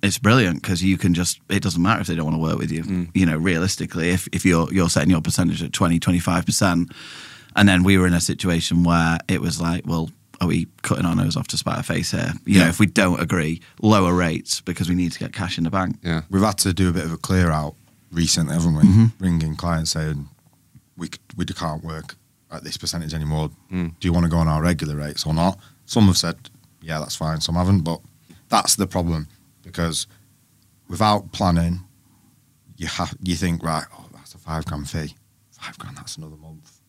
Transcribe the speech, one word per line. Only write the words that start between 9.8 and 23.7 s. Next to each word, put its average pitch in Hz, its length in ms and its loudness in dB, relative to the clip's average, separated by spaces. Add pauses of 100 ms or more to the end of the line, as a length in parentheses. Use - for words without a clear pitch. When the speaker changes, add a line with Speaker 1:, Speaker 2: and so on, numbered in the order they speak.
Speaker 1:
"Well, 82 240 -4 (320)
are 90 60 0
we 85 200 0 (140)
cutting - 240 -2
our 85 100 0
nose 95 200 0
off - 120 -6
to - 80 -6
spite - 220 -4
our - 40 -6
face - 300 -4
here?" 82 220 -4 (100)
You - 120 0
Speaker 2:
Yeah. 90 80 8
Speaker 1:
know, 82 40 4
if 85 100 -2
we 107 80 6
don't 90 340 2
agree, 82 400 -2 (200)
lower 101 340 4
rates 85 460 -2
because 85 280 -4
we 90 60 2
need 90 180 0
to - 60 -14
get - 140 -10
cash 90 260 -6
in 82 60 0
the 82 60 0
bank. 92 320 -2
Speaker 2:
Yeah. 82 280 -2
Speaker 3:
We've 95 120 2
had 104 160 2
to 98 140 2
do 90 160 2
a 87 40 2
bit 82 120 -2
of 82 80 -6
a 82 60 -6
clear 92 320 2
out 76 240 -2 (380)
recently, 82 420 0
haven't 82 220 2
we? 76 80 6
Speaker 1:
Mm-hmm. 107 200 8 (140)
Speaker 3:
Ringing 80 380 0
clients 82 360 -2
saying, 78 360 -6 (680)
"We 85 100 -10
c-, - 60 -12 (240)
we 90 100 -2
d-, - 80 -10
can't 80 280 -6
work 80 340 -12 (340)
at 80 140 -16
this 78 120 -10
percentage 80 380 -8
anymore. 76 360 -4 (200)